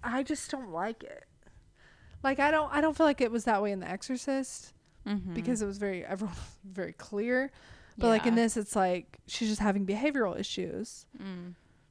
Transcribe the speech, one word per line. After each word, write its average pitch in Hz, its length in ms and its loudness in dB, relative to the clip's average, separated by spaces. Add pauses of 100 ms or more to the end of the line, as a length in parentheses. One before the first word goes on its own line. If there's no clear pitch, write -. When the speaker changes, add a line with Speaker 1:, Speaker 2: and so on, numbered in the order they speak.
Speaker 1:
I 240 180 -2
just - 280 -4
don't 262 200 -8
like 185 320 -4
it. - 220 -16 (960)
Like, 269 160 2
I 285 140 6
don't, 302 200 2
I 294 80 2
don't 302 160 4
feel 320 100 6
like 285 140 4
it 233 120 2
was 226 120 -2
that 214 180 4
way 208 100 0
in 190 80 -4
The 170 100 -8
Exorcist 262 840 -4 (320)
Speaker 2:
Mm-hmm. 190 300 -4
Speaker 1:
because 226 280 -2
it 208 40 -2
was 202 120 -6
very, 196 260 -2
everyone 190 320 -6
was - 280 -14
very 180 280 -8
clear. 247 580 -2 (480)
But, 233 100 4
like, 220 160 6
in 226 120 6
Speaker 2:
Yeah. 233 80 6
Speaker 1:
this, 226 120 2
it's 208 200 -2
like 185 500 2
she's - 220 -2
just 214 120 0
having 202 240 2
behavioral 226 540 0
issues. - 680 -6 (140)
Speaker 2:
Mm. 180 340 -10 (360)